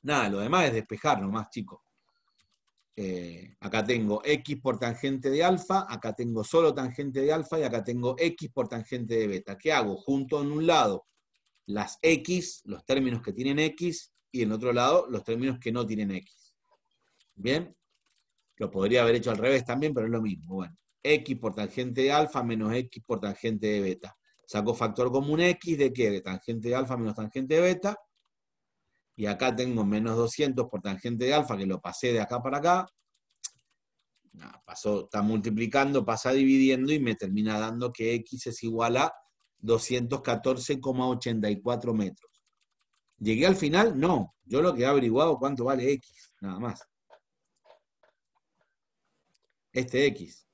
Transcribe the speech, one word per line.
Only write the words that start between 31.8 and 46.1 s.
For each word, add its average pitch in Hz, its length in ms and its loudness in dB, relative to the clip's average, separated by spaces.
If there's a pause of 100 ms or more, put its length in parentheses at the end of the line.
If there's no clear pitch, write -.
pasé 120 320 -4
de 113 80 2
acá 120 220 -4
para 135 160 -2
acá. 180 300 2 (1500)
Ah, - 260 -20
pasó, - 380 -4
está 104 180 -4
multiplicando, 113 840 0
pasa 117 280 0
dividiendo 135 600 4
y 156 60 2
me 120 160 0
termina 107 460 0
dando 117 320 -4
que 113 220 -2
X 120 340 -8
es 113 160 -10
igual 117 320 0
a 156 160 2 (460)
doscientos 120 640 0
catorce 131 600 0
coma 127 260 0
ochenta 117 420 -2
y 104 120 0
cuatro 120 340 -2
metros. - 400 -4 (840)
¿Llegué 110 280 2
al 190 100 6
final? 180 420 2
No. 143 360 2 (100)
Yo 117 160 0
lo 170 140 4
que 120 80 0
he 123 40 4
averiguado 139 520 4
cuánto 131 260 -2
vale 131 280 0
X, - 480 -8